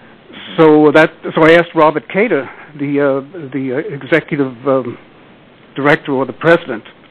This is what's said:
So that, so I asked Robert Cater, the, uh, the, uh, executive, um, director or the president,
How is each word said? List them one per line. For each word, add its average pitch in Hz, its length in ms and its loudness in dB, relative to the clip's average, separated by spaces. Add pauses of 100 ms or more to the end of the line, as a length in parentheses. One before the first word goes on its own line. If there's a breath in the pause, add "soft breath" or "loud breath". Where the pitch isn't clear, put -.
(600 soft breath)
So 151 340 6
that, 160 160 4 (260)
so 160 80 0
I 160 100 6
asked 170 200 2
Robert 156 300 0 (100)
Cater, 185 340 -2 (300 loud breath)
the, 143 240 -4
uh, 139 500 -4
the, 131 220 -6
uh, 151 220 -8
executive, 143 580 -2 (140)
um, 131 300 -2 (800)
director 147 360 0
or 131 160 -2
the 123 60 -12
president, 151 500 -2 (280)